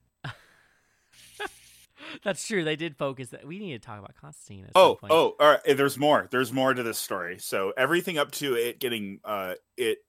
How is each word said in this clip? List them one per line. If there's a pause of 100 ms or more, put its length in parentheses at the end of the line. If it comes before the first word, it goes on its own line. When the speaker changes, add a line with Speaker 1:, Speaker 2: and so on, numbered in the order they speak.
(260)
Speaker 1:
<laughs> (1900)
That's
true.
They
did
focus
that.
We
need
to
talk
about
Constantine
at
Speaker 2:
Oh,
Speaker 1:
some
point.
Speaker 2:
oh,
all
right.
There's
more.
There's
more
to
this
story.
So
everything
up
to
it
getting,
uh, (240)
it